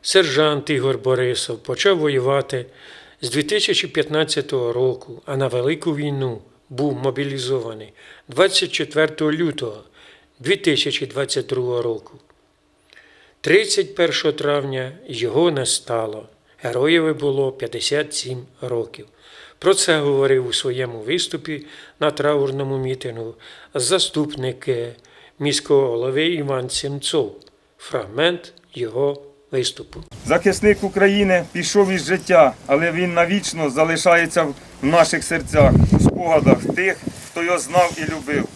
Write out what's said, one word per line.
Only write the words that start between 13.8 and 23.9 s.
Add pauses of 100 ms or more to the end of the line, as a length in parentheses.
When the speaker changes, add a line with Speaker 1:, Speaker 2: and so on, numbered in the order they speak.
Speaker 1:
першого
травня (160)
його
не
стало. (280)
Героєві
було
п'ятдесят
сім (160)
років. (540)
Про
це
говорив
у
своєму
виступі (340)
на
траурному
мітингу (380)
заступник,